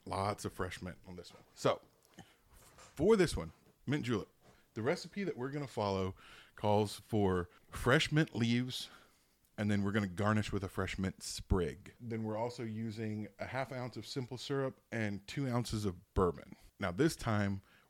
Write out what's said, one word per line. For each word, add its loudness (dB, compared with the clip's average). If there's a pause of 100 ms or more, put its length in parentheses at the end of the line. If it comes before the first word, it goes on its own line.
Lots -2
of -8
fresh -6
mint -10 (100)
on -14
this -16
one. -20 (100)
So, 0 (1120)
for 6
this 4
one, -6 (360)
mint 0
julep, 0 (460)
the -6
recipe -4
that -4
we're -4
gonna -6
follow 0 (420)
calls 4
for 4 (200)
fresh 2
mint 2
leaves, 0 (680)
and 2
then 2
we're 0
gonna 2
garnish 2
with -2
a -4
fresh -4
mint -2
sprig. -2
Then -6
we're -4
also -4
using -6 (120)
a -6
half -4
ounce -8
of -10
simple -6
syrup -2 (120)
and -2
two -2
ounces 0
of -2 (180)
bourbon. 2 (240)
Now, 0
this 2
time, 0 (280)